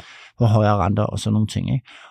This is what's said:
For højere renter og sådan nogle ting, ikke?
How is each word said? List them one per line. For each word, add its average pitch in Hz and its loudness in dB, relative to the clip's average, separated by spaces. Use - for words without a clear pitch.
For 120 2
højere 107 4
renter 101 0
og - -4
sådan 107 -2
nogle 107 0
ting, - -4
ikke? 131 -2